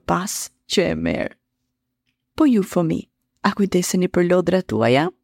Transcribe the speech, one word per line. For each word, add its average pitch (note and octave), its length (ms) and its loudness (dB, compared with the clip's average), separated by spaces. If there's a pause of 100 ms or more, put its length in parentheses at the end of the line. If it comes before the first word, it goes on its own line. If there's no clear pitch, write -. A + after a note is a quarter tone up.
pas F3 420 -4 (180)
që E3+ 260 0
e - 20 -4
merr. - 420 -4 (1000)
Po D#4 120 2
ju, A3+ 160 4
fëmi, E3+ 380 -2 (420)
a G3+ 100 0
kujdeseni F#3+ 560 0
për F3 220 0
lodrat F3+ 400 0
tuaja? A#2+ 380 2 (160)